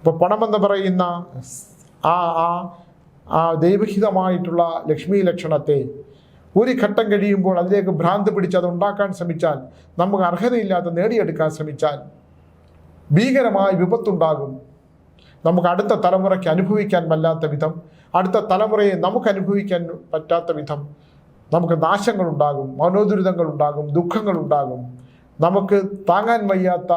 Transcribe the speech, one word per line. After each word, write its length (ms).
അപ്പോൾ 220
പണമെന്ന് 440
പറയുന്ന 360
ആ, 20
ആ, 20
ആ 20
ദൈവഹിതമായിട്ടുള്ള 1200
ലക്ഷ്മി 300
ലക്ഷണത്തെ 500
ഒരു 120
ഘട്ടം 300
കഴിയുമ്പോൾ 500
അതിലേക്ക് 360
ഭ്രാന്ത് 360
പിടിച്ച് 260
അത് 60
ഉണ്ടാക്കാൻ 520
ശ്രമിച്ചാൽ, 400
നമുക്ക് 280
അർഹതയില്ലാതെ 680
നേടിയെടുക്കാൻ 580
ശ്രമിച്ചാൽ 420
ഭീകരമായ 540
വിപത്തുണ്ടാകും. 720
നമുക്ക് 260
അടുത്ത 200
തലമുറയ്ക്ക് 500
അനുഭവിക്കാൻ 580
വല്ലാത്ത 400
വിധം, 220
അടുത്ത 200
തലമുറയെ 420
നമുക്ക് 280
അനുഭവിക്കാൻ 500
പറ്റാത്ത 460
വിധം 220
നമുക്ക് 220
നാശങ്ങളുണ്ടാകും, 960
മനോദുരിതങ്ങളുണ്ടാകും, 1040
ദുഃഖങ്ങളുണ്ടാകും. 840
നമുക്ക് 340
താങ്ങാൻ 320
വയ്യാത്ത 440